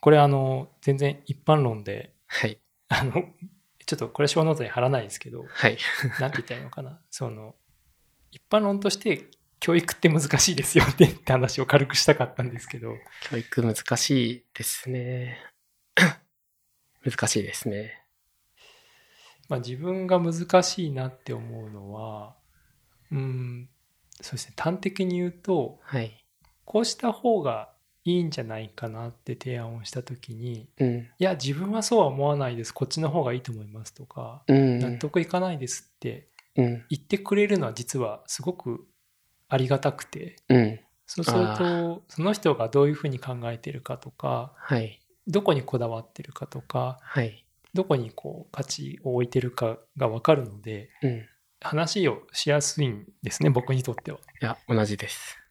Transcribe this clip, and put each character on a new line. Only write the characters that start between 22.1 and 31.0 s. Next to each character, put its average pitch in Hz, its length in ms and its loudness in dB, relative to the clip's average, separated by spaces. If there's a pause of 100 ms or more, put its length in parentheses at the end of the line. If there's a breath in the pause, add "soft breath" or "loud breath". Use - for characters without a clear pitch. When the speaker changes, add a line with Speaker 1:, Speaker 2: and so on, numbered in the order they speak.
Speaker 1:
う 147 40 -4
ん、 127 520 -6 (520)
そ - 100 -16
う - 20 -10
で 120 60 -8
す - 100 -12
ね。 - 100 -20
端 180 200 -2
的 196 260 -4
に 180 140 0
言 180 100 -2
う - 20 -4
と、 175 520 -2
Speaker 2:
は 135 180 -4
い。 110 240 -10 (400)
Speaker 1:
こ - 160 0
う 233 40 2
し 226 120 -4
た 233 160 -2
方 220 300 0
が 113 300 -4 (320)
い 175 160 2
い - 40 0
ん 156 60 -4
じ 135 100 -8
ゃ 120 40 -6
な 110 140 -8
い 110 120 -12
か - 180 -10
な 113 200 -8
っ 120 40 -12
て - 280 -10
提 127 200 -6
案 117 160 -10
を 110 80 -12
し - 80 -12
た 127 100 -8
時 123 320 -14
に、 117 340 -10 (120)
Speaker 2:
う 139 40 6
ん。 120 140 2 (200)